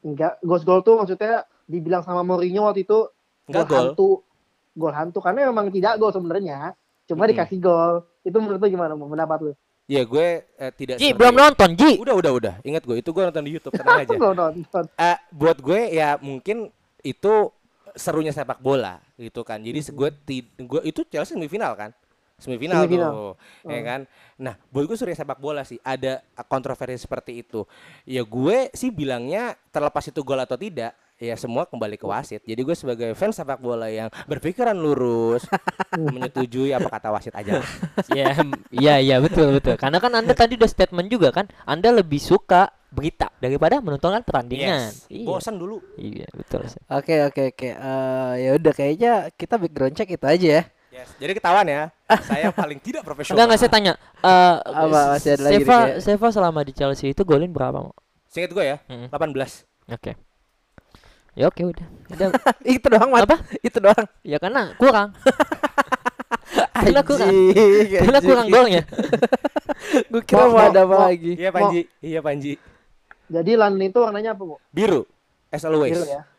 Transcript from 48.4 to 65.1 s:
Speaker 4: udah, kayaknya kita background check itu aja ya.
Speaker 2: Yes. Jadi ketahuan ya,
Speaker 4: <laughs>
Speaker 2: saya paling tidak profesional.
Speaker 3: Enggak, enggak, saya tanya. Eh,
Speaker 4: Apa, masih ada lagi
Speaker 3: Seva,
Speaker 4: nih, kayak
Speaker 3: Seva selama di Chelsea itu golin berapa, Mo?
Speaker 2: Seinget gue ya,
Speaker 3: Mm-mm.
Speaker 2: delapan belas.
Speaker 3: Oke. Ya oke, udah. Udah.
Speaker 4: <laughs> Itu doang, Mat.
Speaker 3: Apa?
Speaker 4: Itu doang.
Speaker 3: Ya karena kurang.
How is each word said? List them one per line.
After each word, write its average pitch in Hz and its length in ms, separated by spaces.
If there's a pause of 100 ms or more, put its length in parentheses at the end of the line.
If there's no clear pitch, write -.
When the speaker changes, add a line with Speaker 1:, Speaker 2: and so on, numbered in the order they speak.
Speaker 4:
udah, 156 200
kayaknya 160 400 (180)
kita - 260
background 151 380
check 214 140
itu 175 140
aja 165 300
ya. 160 120 (280)
Speaker 2:
Yes. 127 240
Jadi 156 180
ketahuan 190 320
ya, 151 240 (160)
Speaker 4:
<laughs> - 220
Speaker 2:
saya 165 220
paling 151 280
tidak 277 240
profesional. 143 320
Speaker 3:
Enggak, 226 140
enggak, 220 120
saya 240 120
tanya. 202 200 (240)
Eh, 180 440
Speaker 4:
Apa, 156 380 (120)
masih 143 220
ada 143 100
lagi 143 140
Speaker 3:
Seva, 147 180
Speaker 4:
nih, 233 140
kayak 135 120
Speaker 3:
Seva 208 300
selama 175 320
di 139 100
Chelsea 139 360
itu 139 140
golin 165 280
berapa, 131 300
Mo? - 100 (360)
Speaker 2:
Seinget 170 260
gue 185 120
ya, 139 200
Speaker 3:
Mm-mm. 120 240
Speaker 2:
delapan 151 240
belas. 135 340 (200)
Speaker 3:
Oke. 113 280 (1160)
Ya - 140
oke, 175 180
udah. 170 220 (220)
Udah. 180 200 (220)
Speaker 4:
<laughs> - 180
Itu 254 180
doang, 240 240
Mat. 233 140
Speaker 3:
Apa? 277 120 (220)
Speaker 4:
Itu - 220
doang. 208 260 (160)
Speaker 3:
Ya 151 160
karena 214 360
kurang. 220 440